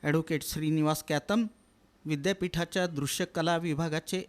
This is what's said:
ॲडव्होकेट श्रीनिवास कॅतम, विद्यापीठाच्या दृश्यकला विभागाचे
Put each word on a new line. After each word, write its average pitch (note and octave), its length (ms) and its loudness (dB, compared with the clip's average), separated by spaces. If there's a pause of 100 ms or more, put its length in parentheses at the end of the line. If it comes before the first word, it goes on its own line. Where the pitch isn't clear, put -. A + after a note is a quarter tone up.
ॲडव्होकेट D3+ 400 0
श्रीनिवास D#3 680 0
कॅतम, G3+ 380 2 (580)
विद्यापीठाच्या F3 800 0
दृश्यकला E3 720 0
विभागाचे E3 720 -2